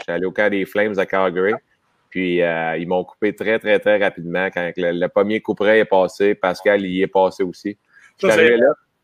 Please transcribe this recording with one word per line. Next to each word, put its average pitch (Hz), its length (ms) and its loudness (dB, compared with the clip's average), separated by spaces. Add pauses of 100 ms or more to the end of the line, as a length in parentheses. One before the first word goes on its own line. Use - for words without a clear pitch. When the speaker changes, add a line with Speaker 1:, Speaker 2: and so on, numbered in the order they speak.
Speaker 1:
J'étais - 120 -8
allé 87 120 -4
au 90 80 -4
camp 104 180 0
des 98 140 -2
Flames 104 340 -2
à 92 80 -2
Calgary. 95 460 0 (580)
Puis, 90 320 -2
euh, 82 340 -2
ils 85 120 -8
m'ont 90 160 -2
coupé - 320 -4
très, 107 240 -2
très, 104 180 2
très 104 200 2
rapidement. 90 480 -2
Quand 87 300 -6
le, 87 220 -2
le 90 100 -2
premier 104 320 0
coup 107 140 -4
près 107 240 4
est 107 60 4
passé, 98 500 2
Pascal 98 500 0
y 92 180 -2
est 92 40 0
passé 95 360 0
aussi. 98 340 -6 (420)
Speaker 2:
Ça, 190 100 0
Speaker 1:
J'étais - 40 4
Speaker 2:
c'est - 80 4
Speaker 1:
arrivé 156 160 6
là. 127 160 4 (320)